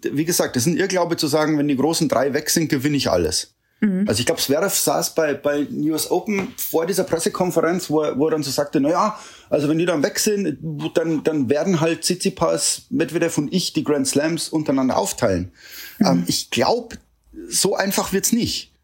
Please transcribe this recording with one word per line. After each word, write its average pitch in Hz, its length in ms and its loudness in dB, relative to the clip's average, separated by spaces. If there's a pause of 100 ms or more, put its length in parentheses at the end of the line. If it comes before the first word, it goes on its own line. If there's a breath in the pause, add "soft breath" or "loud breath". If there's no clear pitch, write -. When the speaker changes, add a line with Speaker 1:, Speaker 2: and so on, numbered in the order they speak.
(100)
Speaker 1:
wie 147 140 -2
gesagt, 165 320 0
das 123 60 0
ist 165 100 2
ein 156 60 0
Irrglaube 175 400 0
zu 160 80 -2
sagen, 156 320 2
wenn 143 100 2
die 143 80 2
großen 156 320 2
drei 131 240 2
weg - 160 -2
sind, 165 220 2
gewinne 143 260 2
ich 113 140 0
alles. - 460 0 (240)
Speaker 2:
Mhm. 196 280 0
Speaker 1:
Also - 100 0
ich 123 80 -2
glaub, 165 140 0
Zverev 175 340 0
saß 156 400 0
bei, 151 200 2
bei 143 360 -2
U 151 240 -2
S 156 160 -2
Open 190 460 -2
vor - 280 -2
dieser 185 200 0
Pressekonferenz, 170 840 0
wo 151 120 2
er, 151 180 -2
wo 151 80 4
er 151 60 2
dann 151 100 0
so 139 80 -6
sagte, 147 300 0
„Na 139 100 2
ja, 202 280 0 (320 loud breath)
also 147 180 2
wenn 160 100 2
die 175 80 2
dann 165 160 0
weg 202 160 0
sind, 196 400 0 (360)
dann, 165 280 0
dann 151 260 2
werden 156 320 2
halt 165 220 0
Tsitsipas, - 880 -2
Medvedev 160 480 -2
und 143 140 -2
ich 175 200 -2
die 143 120 -2
Grand 143 240 0
Slams 156 400 0
untereinander 135 480 0
aufteilen.“ 95 560 -2 (480 loud breath)
Speaker 2:
Mhm. - 60 4
Speaker 1:
Ähm, 87 200 4
ich - 240 -4
glaub, 214 480 0 (500)
so - 280 0
einfach 196 360 -2
wird's 196 200 2
nicht. - 520 -2